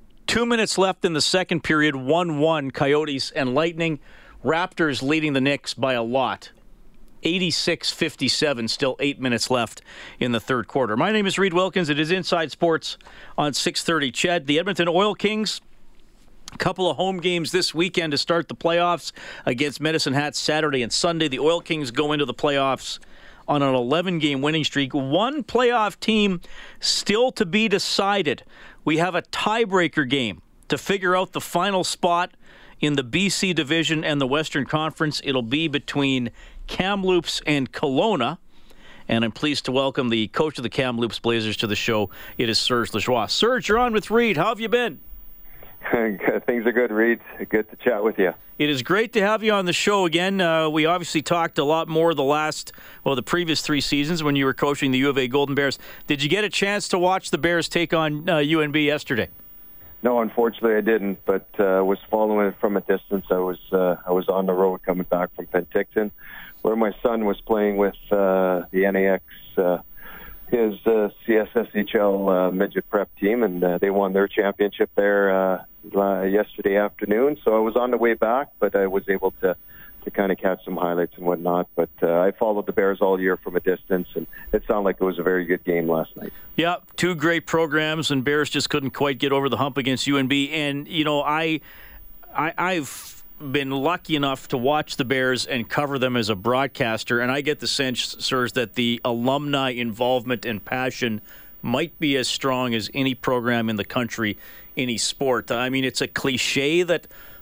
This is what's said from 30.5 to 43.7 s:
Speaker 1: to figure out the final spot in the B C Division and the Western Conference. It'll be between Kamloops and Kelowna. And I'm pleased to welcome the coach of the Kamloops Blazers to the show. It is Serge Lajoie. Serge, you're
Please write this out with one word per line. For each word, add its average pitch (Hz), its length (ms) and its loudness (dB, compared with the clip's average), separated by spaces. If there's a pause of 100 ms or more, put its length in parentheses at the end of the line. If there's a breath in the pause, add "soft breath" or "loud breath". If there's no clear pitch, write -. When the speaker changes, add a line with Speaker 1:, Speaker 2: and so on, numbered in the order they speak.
Speaker 1:
to 143 100 0
figure 180 380 0
out 185 160 0
the 151 80 -6
final 185 460 0
spot 175 480 0 (480 loud breath)
in 147 160 2
the 135 60 0
B 170 260 0
C 180 240 0
Division 156 500 0
and 147 160 0
the 135 80 0
Western 147 380 -2
Conference. 156 580 -2
It'll 131 180 -2
be 147 280 -2
between 135 600 -2 (360 loud breath)
Kamloops 185 800 0
and 143 240 0
Kelowna. 151 680 0 (680 loud breath)
And 113 160 0
I'm 110 80 -2
pleased 147 340 -2
to 131 60 -2
welcome 135 380 0
the 113 180 0
coach 156 320 -2
of 127 40 -2
the 117 60 -2
Kamloops 120 500 0
Blazers 110 380 0
to 117 100 -2
the 101 100 0
show. 107 320 0 (280 loud breath)
It 117 120 0
is 107 100 0
Serge 120 320 0
Lajoie. 110 380 0
Serge, 226 400 0
you're 220 100 4